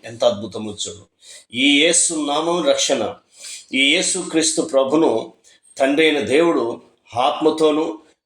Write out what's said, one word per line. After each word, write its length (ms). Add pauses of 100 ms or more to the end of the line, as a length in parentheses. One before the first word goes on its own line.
ఎంత 200
అద్భుతమో 460
చూడు. 360 (480)
ఈ 280
యేసు 320
నామం 500
రక్షణ. 500 (600)
ఈ 200
యేసు 240 (120)
క్రీస్తు 320
ప్రభును 720 (460)
తండ్రి 280
అయిన 140
దేవుడు 640 (340)
ఆత్మతోనూ 800 (280)